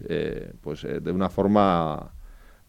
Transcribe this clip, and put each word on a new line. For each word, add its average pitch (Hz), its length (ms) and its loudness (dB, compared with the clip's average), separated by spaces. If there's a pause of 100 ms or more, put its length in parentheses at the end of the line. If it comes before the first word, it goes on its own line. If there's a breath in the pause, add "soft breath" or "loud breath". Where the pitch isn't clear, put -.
eh, 78 440 -4 (100)
pues, 76 220 -8
eh, 69 160 -4
de 87 120 -4
una 92 180 0
forma, 95 840 4 (580 soft breath)